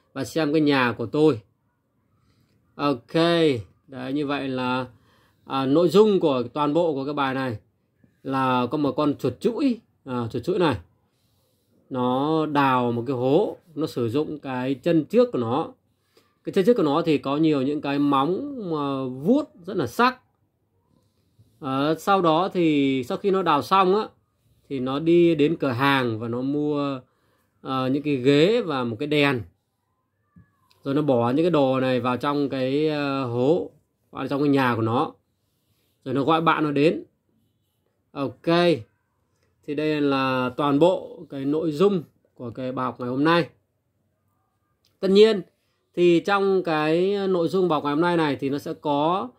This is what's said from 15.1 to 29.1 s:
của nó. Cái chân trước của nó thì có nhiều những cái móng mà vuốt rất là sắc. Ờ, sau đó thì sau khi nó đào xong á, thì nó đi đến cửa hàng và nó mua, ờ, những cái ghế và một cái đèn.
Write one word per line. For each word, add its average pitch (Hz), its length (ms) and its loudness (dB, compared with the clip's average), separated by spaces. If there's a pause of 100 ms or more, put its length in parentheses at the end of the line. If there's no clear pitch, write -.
của - 80 -2
nó. 123 340 -2 (680)
Cái 165 100 -8
chân 190 120 2
trước 240 80 6
của 220 100 0
nó 156 220 2
thì 151 120 4
có 139 200 -4
nhiều 156 240 2
những 143 200 -2
cái 143 180 -2
móng 156 560 0 (160)
mà 139 340 -4
vuốt 151 380 0 (220)
rất 196 120 -10
là 143 100 -2
sắc. 247 340 0 (1400)
Ờ, 143 360 -2
sau 196 260 0
đó 170 280 2
thì 143 540 0
sau 185 140 -6
khi 196 140 -2
nó 190 120 0
đào 151 180 2
xong 190 340 2
á, 214 120 -2 (640)
thì 139 100 -6
nó 131 200 -4
đi 170 360 4
đến 151 240 2
cửa 139 120 -2
hàng 123 480 2
và 117 80 -8
nó 120 140 -4
mua, 143 580 -2 (600)
ờ, 131 280 -4
những 143 140 -2
cái 147 120 -2
ghế 147 460 4
và 143 220 -4
một 117 160 -4
cái 147 80 -6
đèn. 143 360 0 (1400)